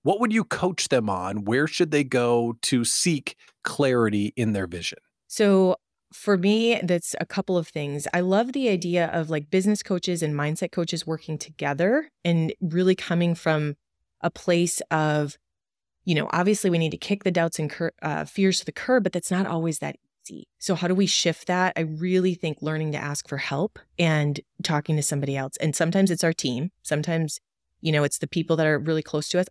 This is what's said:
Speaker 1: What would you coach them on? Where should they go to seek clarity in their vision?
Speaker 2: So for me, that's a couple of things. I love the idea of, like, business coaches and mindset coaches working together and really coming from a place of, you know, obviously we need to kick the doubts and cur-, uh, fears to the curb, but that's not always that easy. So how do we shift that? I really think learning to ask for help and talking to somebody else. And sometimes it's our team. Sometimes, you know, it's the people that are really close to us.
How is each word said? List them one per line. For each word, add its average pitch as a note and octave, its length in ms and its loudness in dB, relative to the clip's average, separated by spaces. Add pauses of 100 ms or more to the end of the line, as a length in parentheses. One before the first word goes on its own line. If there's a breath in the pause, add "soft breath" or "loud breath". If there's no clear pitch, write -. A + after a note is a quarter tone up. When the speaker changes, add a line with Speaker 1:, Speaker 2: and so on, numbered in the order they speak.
Speaker 1:
What F#3+ 180 2
would A3+ 140 2
you A3 100 4
coach - 460 -2
them A#2 220 2
on? G2 340 -4
Where B2+ 220 2
should D#3+ 240 0
they D3 120 2
go A#2+ 600 2
to B2 200 2
seek - 520 0 (280 soft breath)
clarity A2+ 720 2
in A2 180 0
their G2 140 -2
vision? E2+ 300 -10 (300)
Speaker 2:
So F#3+ 480 4 (360)
for - 260 0
me, A3 440 2
that's F3 380 0
a - 60 -2
couple F#3+ 320 -2
of E3 100 -2
things. C#3+ 480 -6
I F3+ 60 0
love G3+ 320 2
the C4+ 160 0
idea F3 380 0
of, D#3+ 220 -2
like, D3+ 200 -4
business G3 340 2
coaches F3 400 -2
and D3+ 100 -2
mindset D3+ 380 -2
coaches E3+ 340 -4
working D#3 320 -6
together E3+ 720 -2 (140)
and E3+ 380 2
really F#3 340 2
coming F3 400 0
from D3+ 400 -2 (460)
a E3+ 80 -2
place F3 520 0 (100)
of, D3+ 460 0 (680)
you F3 100 2
know, D#3 160 0
obviously G3 380 2
we E3+ 80 2
need D#3+ 140 0
to E3 60 -6
kick - 280 -4
the F#3 60 2
doubts E3 280 0
and D3+ 100 -2
cur-, - 220 -6 (100)
uh, D#3 220 -4
fears F#3+ 360 2
to - 60 -8
the E3 60 -8
curb, B3+ 320 2
but A3 80 -2
that's - 200 -4
not F#3 140 0
always E3 340 -2
that C#3+ 180 -8 (320)
easy. - 180 -18 (120)
So - 160 -2
how E3+ 120 -4
do F#3 80 2
we F#3+ 120 2
shift - 400 0
that? F3+ 280 0
I - 60 0
really F3+ 540 0
think D#3 260 -6
learning D#3 320 -2
to D3 40 -4
ask C#3+ 300 -6
for C#3+ 100 -6
help C#3+ 400 -4 (220)
and D3+ 400 2 (240)
talking D#3 320 0
to D3 80 0
somebody C#3 320 -2
else. C3+ 220 -6
And D#3 180 0
sometimes F#3+ 360 2
it's E3 120 0
our E3 100 2
team. C3+ 380 -4 (120)
Sometimes, D#3 580 -2 (400)
you D#3+ 100 0
know, D3 140 2
it's - 140 -2
the D3 80 -4
people D#3+ 280 0
that D#3 120 2
are D#3 120 2
really D#3 240 -2
close - 260 -4
to F3+ 100 2
us. F#3 120 0